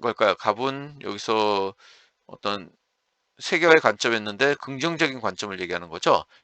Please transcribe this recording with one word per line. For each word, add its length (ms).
걸까요? 340
갑은 640
여기서 720
어떤 420
세계화의 420
관점이었는데 720
긍정적인 680
관점을 400
얘기하는 280
거죠. 360